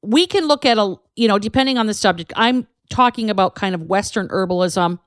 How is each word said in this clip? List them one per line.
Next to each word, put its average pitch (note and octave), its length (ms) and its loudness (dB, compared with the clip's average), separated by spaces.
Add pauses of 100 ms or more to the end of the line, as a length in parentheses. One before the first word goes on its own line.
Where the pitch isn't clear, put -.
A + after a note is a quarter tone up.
we D4 240 2
can F4+ 200 0
look D4 200 0
at A#3 100 4
a, G3+ 200 -2 (200)
you A3+ 120 2
know, G3+ 100 2
depending B3+ 400 0
on A3 80 0
the G#3+ 80 -2
subject, F3+ 420 -2
I'm A#3+ 300 0 (240)
talking A#3+ 400 0
about F#3+ 240 0
kind F#3+ 200 -4
of E3 100 -8
Western F#3+ 440 -2
herbalism F3+ 800 0